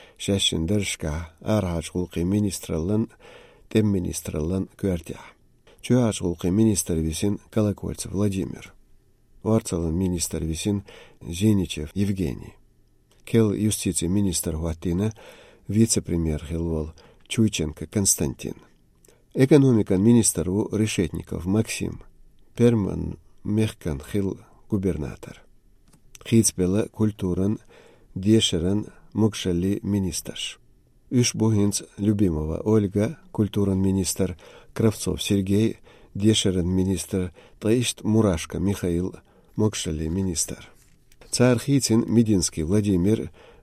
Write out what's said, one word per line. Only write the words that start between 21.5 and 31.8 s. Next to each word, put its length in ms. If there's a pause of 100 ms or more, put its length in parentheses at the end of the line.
Перман 640 (260)
мехкан 560
хил 400 (280)
губернатор. 720 (840)
Хицбела 640
культуран, 720 (540)
дешеран, 720 (240)
мукшали 720
министрш. 760 (520)
Үш 240
бухинц 480 (140)